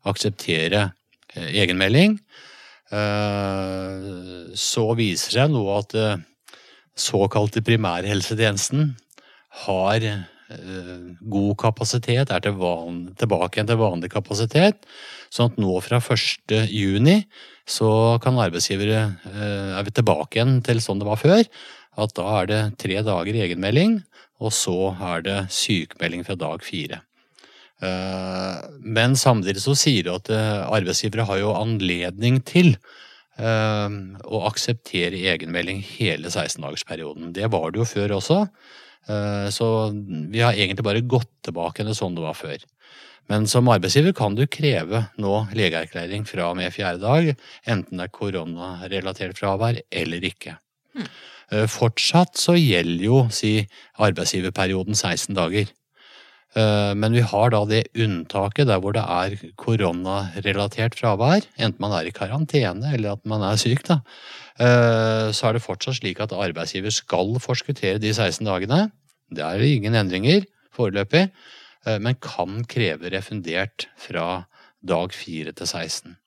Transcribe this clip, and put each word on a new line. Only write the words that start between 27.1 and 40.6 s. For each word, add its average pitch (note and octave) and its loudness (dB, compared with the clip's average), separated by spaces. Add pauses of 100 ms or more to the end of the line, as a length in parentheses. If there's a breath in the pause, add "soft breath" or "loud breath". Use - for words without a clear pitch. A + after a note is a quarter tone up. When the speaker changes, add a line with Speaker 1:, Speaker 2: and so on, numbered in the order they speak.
Speaker 1:
Eh, F#2 -6 (260)
men A2+ 2
samtidig G2+ 2
så C#3 2
sier A2+ 4
du F2 -2
at, F#2 -6
eh, A2 0
arbeidsgivere G#2 0
har G2 -2
jo G#2 0
anledning G2+ 0
til, F3 6 (640 loud breath)
eh, A2 0 (380)
å G#2+ -4
akseptere F#2+ -2 (160)
egenmelding F2 -4
hele E2 -4
seksten-dagersperioden. D#2+ -8
Det G2+ -2
var D#2+ 0
det G#2+ -4
jo A#2 2
før G2+ -2
også, F#3+ 2 (580 loud breath)
eh, G#2 -2
så A2 0 (360)
vi A2 -4
har A#2 4
egentlig G2 0